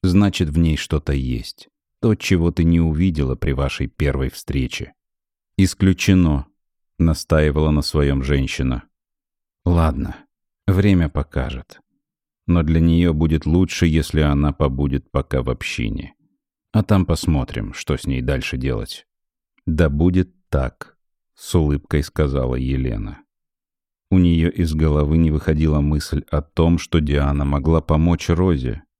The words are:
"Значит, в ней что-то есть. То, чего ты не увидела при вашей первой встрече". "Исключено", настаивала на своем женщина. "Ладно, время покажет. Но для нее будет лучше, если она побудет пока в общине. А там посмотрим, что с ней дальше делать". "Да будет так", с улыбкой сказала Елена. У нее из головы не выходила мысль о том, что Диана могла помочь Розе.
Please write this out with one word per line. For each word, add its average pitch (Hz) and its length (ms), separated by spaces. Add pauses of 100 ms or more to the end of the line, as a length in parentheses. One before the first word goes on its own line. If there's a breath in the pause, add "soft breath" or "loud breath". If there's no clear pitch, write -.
"Значит, 92 460
в 76 80
ней 80 200
что-то - 340
есть. 62 560 (320)
То, 110 160
чего 85 360
ты 85 120
не 85 160
увидела 78 560
при - 160
вашей 67 360
первой 67 420
встрече". - 640 (640)
"Исключено", 92 920 (520)
настаивала 78 720
на 76 100
своем 69 420
женщина. 65 600 (800)
"Ладно, 80 500 (500)
время 95 440
покажет. 64 680 (680)
Но 85 160
для 82 160
нее 82 340
будет 78 320
лучше, 85 420
если 78 340
она 73 320
побудет 69 580
пока 67 300
в 62 80
общине. - 680 (560)
А 107 120
там 95 220
посмотрим, 69 680
что - 240
с - 80
ней 64 160
дальше - 360
делать". - 480 (600)
"Да 80 240
будет 90 440 (160)
так", - 480 (380)
с - 200
улыбкой 73 480
сказала 67 520
Елена. 64 640 (880)
У 92 80
нее 85 320
из 80 240
головы 76 440
не 82 120
выходила 76 520
мысль 73 500
о 76 100
том, 85 360
что - 220
Диана 71 440
могла 71 380
помочь 82 480
Розе. 80 540 (160)